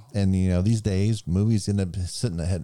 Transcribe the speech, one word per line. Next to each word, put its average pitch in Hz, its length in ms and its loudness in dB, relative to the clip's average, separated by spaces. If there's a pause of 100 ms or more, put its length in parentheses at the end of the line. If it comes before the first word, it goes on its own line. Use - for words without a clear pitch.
(140)
And, 95 220 2
you 92 140 2
know, 90 120 2
these 110 200 2
days, 104 460 0
movies 101 420 2
end 101 120 0
up 90 140 -4
sitting 90 440 -4
ahead, 82 240 -2